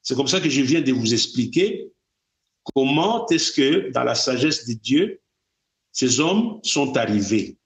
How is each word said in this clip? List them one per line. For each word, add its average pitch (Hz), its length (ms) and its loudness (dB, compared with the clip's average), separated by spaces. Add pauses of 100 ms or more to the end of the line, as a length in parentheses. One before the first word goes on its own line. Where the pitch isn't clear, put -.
C'est 135 120 -4
comme 139 140 0
ça 180 120 2
que 156 80 0
je 135 140 2
viens 151 180 2
de 131 120 0
vous 117 200 0
expliquer 127 760 -2 (840)
comment 165 540 2
est-ce 160 240 0
que, 139 380 2
dans 123 140 -2
la 123 100 0
sagesse 127 520 0
de 117 80 -4
Dieu, 139 460 0 (720)
ces 127 280 0
hommes 208 420 0
sont 135 340 -2
arrivés. 104 680 -2